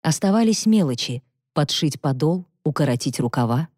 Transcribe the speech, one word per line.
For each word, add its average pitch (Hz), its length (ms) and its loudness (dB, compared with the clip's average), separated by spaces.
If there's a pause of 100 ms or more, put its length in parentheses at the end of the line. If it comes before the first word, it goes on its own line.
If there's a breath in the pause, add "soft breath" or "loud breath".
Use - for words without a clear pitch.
Оставались 202 640 0
мелочи: 143 580 0 (300)
подшить - 480 -2
подол, 151 460 0 (180)
укоротить 135 560 -2
рукава. 120 580 0